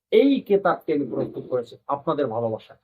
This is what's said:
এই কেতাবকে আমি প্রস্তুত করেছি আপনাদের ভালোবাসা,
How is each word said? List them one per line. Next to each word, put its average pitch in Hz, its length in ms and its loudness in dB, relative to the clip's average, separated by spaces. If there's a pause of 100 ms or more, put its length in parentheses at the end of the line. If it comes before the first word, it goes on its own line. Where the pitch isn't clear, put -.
(100)
এই 254 300 4
কেতাবকে 190 520 0
আমি 143 140 -2
প্রস্তুত - 440 -6
করেছি 123 260 -4 (100)
আপনাদের 143 400 -2
ভালোবাসা, 110 580 -6